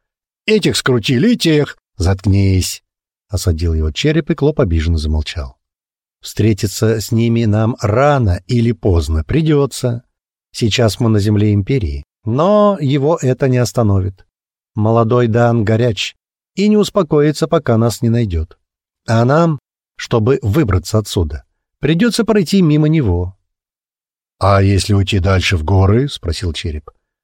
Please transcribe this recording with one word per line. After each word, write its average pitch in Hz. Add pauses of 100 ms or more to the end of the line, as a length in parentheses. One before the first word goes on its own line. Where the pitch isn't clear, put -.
(460)
"Этих 208
скрутили, 135
и 226
тех!" 151 (200)
"Заткнись!" — 95 (440)
осадил 82
его 78
Череп, 156
и 165
Клоп 147
обиженно 82
замолчал. 76 (640)
"Встретиться 110
с -
ними 117
нам 110
рано 120
или 120
поздно 80
придется. 143 (480)
Сейчас 113
мы 117
на 110
земле 104
Империи, 95 (200)
но 196
его 147
это 127
не 127
остановит. 101 (520)
Молодой 117
Дан 117
горяч 110 (400)
и 202
не 214
успокоится, 156
пока 147
нас 113
не 117
найдет. 104 (520)
А 113
нам, 156 (380)
чтобы 123
выбраться 104
отсюда, 80 (380)
придется 185
пройти 196
мимо 151
него". 95 (1040)
"А 98
если 98
уйти 98
дальше 92
в 78
горы?" — 98
спросил 85
Череп. 76 (340)